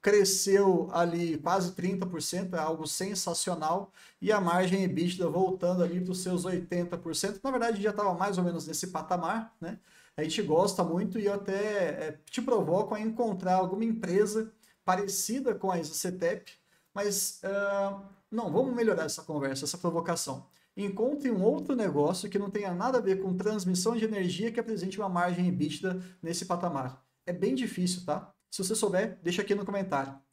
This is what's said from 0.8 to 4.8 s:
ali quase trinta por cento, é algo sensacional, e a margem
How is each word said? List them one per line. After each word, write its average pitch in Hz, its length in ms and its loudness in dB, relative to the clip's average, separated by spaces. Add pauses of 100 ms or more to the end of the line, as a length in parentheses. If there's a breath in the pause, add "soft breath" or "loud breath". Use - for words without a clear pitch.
ali 170 460 0
quase 175 340 0
trinta 185 340 -2
por 170 160 -6
cento, 180 340 -4
é 160 40 0
algo 156 260 -2
sensacional, 180 1040 -4 (300 loud breath)
e 190 100 2
a 208 80 6
margem 180 440 4